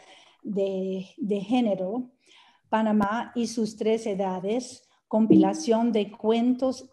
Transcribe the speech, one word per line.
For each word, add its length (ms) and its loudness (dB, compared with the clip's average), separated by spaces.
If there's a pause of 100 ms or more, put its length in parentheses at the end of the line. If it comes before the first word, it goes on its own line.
(420)
de, 640 -4 (120)
de 240 -4
género, 680 -2 (580)
Panamá 640 0
y 120 -2
sus 280 -4
tres 320 -2
edades, 800 -6 (200)
compilación 840 4
de 180 0
cuentos 840 0